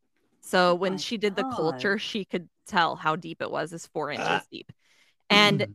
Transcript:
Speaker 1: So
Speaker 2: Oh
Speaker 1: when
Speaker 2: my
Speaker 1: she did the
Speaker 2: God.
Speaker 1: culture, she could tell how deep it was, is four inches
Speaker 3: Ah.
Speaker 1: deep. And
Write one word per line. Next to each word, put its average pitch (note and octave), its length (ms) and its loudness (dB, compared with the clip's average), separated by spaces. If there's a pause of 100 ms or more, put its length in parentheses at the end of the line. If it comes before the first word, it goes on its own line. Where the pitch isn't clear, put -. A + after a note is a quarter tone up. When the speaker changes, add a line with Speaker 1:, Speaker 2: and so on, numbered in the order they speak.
(420)
Speaker 1:
So F3+ 320 4
Speaker 2:
Oh - 40 4
Speaker 1:
when F#3 160 0
Speaker 2:
my F#3+ 40 -2
Speaker 1:
she - 200 -6
did G3+ 180 -2
the G3+ 80 -2
Speaker 2:
God. C4 120 -6
Speaker 1:
culture, G3 420 0
she G3+ 280 -6
could F3 240 -6 (180)
tell E3 280 2
how D#3 200 0
deep E3 260 -10
it F#2+ 100 -6
was, D#3 220 -4
is E3 140 -14
four D3 240 -6
inches - 160 -4
Speaker 3:
Ah. - 240 0
Speaker 1:
deep. - 200 -16 (580)
And G#3 460 6